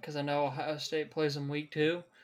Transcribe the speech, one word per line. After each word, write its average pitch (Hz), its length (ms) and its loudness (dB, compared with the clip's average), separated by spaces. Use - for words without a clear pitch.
'cause 147 140 -8
I 143 60 0
know 143 240 4
Ohio 143 300 -2
State 151 340 -2
plays 147 280 0
in 143 100 -4
week 151 220 -4
two. 165 340 2